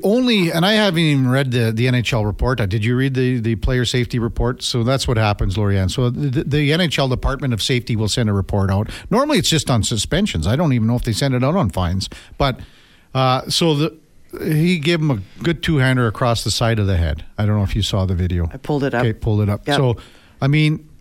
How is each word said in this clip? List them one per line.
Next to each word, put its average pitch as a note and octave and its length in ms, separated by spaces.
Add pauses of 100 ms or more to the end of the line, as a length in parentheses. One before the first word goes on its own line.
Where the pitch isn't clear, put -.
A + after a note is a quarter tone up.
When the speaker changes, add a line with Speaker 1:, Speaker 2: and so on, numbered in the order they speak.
Speaker 1:
only, G#3+ 480
and E3+ 140
I G#3+ 80
haven't G3+ 260
even C#3 300
read C3 220
the, A#2 200
the A#2+ 160
N B2 80
H A#2+ 180
L A2 120
report. A#2 360
Uh, G2+ 60
did G#2 180
you B2 100
read C3 200
the, B2+ 240
the A2+ 160
player B2 300
safety B2 340
report? A#2+ 420
So A#2 220
that's C3 240
what B2 100
happens, G#2 400
Lorianne. G2 320
So B2 220
the, C#3 320
the D3 300
N E3+ 80
H D#3+ 180
L C#3 80
Department C3 480
of G2+ 80
Safety B2 320
will G#2 120
send A2 220
a G2+ 40
report G2 360
out. G2 200 (200)
Normally C#4 300
it's - 100
just D#3 220
on A2+ 100
suspensions. A2 640
I A2+ 100
don't D3+ 180
even A2 140
know A#2+ 80
if A#2 80
they A#2 80
send C3 220
it B2 100
out D3+ 120
on A#2+ 160
fines. F#2 360 (300)
But, C3+ 220 (560)
uh, C3 340
so D#3+ 240
the, D3 240 (460)
he E3+ 340
gave E3 240
him D#3 80
a A2+ 100 (220)
good E3+ 220
two-hander C3 420
across A#2 380
the G#2+ 80
side A2+ 260
of G#2 80
the F#2+ 120
head. D#2 280 (120)
I G#2+ 100
don't G#2+ 100
know G2+ 60
if F#2 120
you G#2 60
saw G2 240
the F#2+ 100
video. F2 380
Speaker 2:
I - 40
pulled C#3+ 260
it - 100
up. A#2+ 80
Speaker 1:
Okay, A2+ 120
pulled G#2+ 280
it G2+ 80
up. G2+ 180
Speaker 2:
Yep. C#3+ 100
Speaker 1:
So, B2 200 (440)
I C3+ 60
mean, D3+ 400 (140)